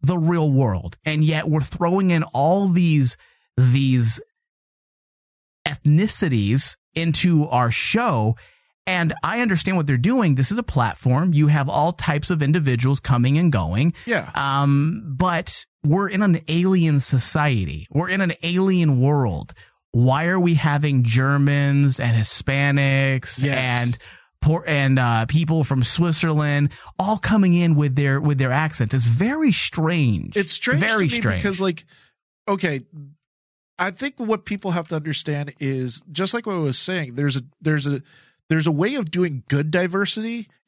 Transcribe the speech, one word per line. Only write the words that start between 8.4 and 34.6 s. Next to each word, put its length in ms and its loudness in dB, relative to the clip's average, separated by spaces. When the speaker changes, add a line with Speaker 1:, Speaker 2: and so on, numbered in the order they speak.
Speaker 1:
And 280 -2
I 160 -2
understand 360 0
what 100 0
they're 100 2
doing. 400 2
This 160 0
is 60 -4
a 40 -4
platform. 720 0
You 140 4
have 200 2
all 240 0
types 380 -4
of 100 0
individuals 600 2
coming 360 2
and 140 4
going. 440 0
Speaker 2:
Yeah. 280 -2
Speaker 1:
Um, 840 0
but 480 -4
we're 260 2
in 140 0
an 260 2
alien 520 2
society. 880 -2
We're 200 -2
in 100 0
an 140 0
alien 560 2
world. 540 0
Why 360 2
are 120 0
we 160 4
having 480 2
Germans 960 2
and 180 0
Hispanics 1300 -2
Speaker 2:
Yes. 140 0
Speaker 1:
and 100 -4
por-, 280 0
and, 320 2
uh, 260 0
people 380 0
from 180 0
Switzerland 840 0
all 200 -2
coming 360 2
in 200 4
with 220 2
their, 240 0
with 180 0
their 140 0
accents? 420 -2
It's 120 2
very 460 2
strange. 840 -2
Speaker 2:
It's 160 -2
strange 280 -2
Speaker 1:
Very 280 0
Speaker 2:
to 60 -4
me 60 -2
Speaker 1:
strange. 220 -2
Speaker 2:
because, 180 -2
like, 240 -4
okay, 360 -4
I 100 -4
think 300 -10
what 240 -4
people 280 -6